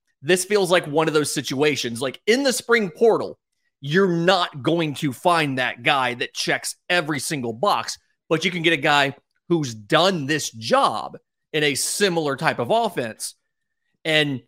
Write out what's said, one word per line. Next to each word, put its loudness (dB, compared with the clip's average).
This 2
feels 2
like 2
one 2
of 0
those 2
situations. -2
Like, -6
in 2
the 2
spring 0
portal, 2
you're 2
not 0
going 0
to -2
find 2
that -4
guy 2
that -8
checks -4
every -2
single -6
box, -2
but -2
you 0
can -6
get 4
a 0
guy 2
who's 0
done 0
this -4
job -2
in 0
a 2
similar -2
type -2
of -2
offense, -4
and 0